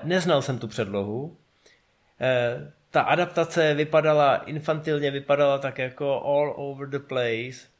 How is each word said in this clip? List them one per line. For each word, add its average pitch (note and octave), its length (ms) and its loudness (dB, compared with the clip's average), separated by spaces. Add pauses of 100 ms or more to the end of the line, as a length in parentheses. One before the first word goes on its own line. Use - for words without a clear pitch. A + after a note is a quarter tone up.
neznal E3 380 2
jsem B2+ 180 -4
tu A#2 80 -8
předlohu. G#2 720 -6 (840)
Eh, B2+ 500 -2 (200)
ta D3 100 4
adaptace E3 720 2
vypadala D3+ 640 4
infantilně, D3+ 760 -2
vypadala C#3 460 2
tak C3+ 200 -6
jako C3 480 -2
all C#3+ 320 0
over C#3 320 -10
the C3+ 100 -4
place. B2 680 -4 (120)